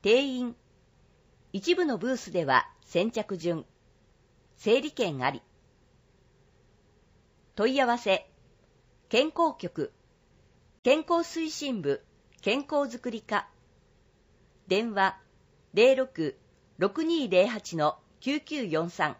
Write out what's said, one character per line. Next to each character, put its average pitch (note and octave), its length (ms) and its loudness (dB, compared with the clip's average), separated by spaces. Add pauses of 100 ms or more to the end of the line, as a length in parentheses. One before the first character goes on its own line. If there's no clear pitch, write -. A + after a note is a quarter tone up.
定 A#3+ 240 4
員、 B3 280 -6 (1000)
一 B3 200 0
部 F4 120 0
の B3+ 100 0
ブ G3 120 -4
ー C4 100 -2
ス - 140 -14
で F3 120 -2
は C3 260 4 (140)
先 F#3+ 260 0
着 G3+ 280 -8
順。 E3 260 -4 (920)
整 A#3+ 240 2
理 D4 100 -8
券 D3+ 320 -4
あ C#3 60 4
り。 C#3 100 -12 (2250)
問 A#3 200 0
い C#4 60 2
合 B3+ 60 4
わ A#3+ 120 2
せ、 - 320 0 (800)
健 C#4+ 280 2
康 E4 220 2
局、 - 340 -8 (920)
健 C#4 140 4
康 E4+ 300 0
推 D#4+ 220 -6
進 B3+ 320 -6
部、 C#3+ 220 -2 (360)
健 A3+ 180 0
康 C#4+ 300 -2
づ A#3+ 120 -12
く B3 100 -6
り A3 100 -8
課。 - 280 -4 (1200)
電 G#3+ 260 -2
話、 F#3+ 240 0 (560)
零 B3 220 6
六 E3 420 -4 (400)
六 G3 240 -2
二 D#4+ 260 0
零 F3+ 200 6
八 G#3+ 280 -8
の D3+ 220 0 (220)
九 C#4+ 200 -2
九 D4 240 -8
四 E3 260 -2
三。 D#3 300 -2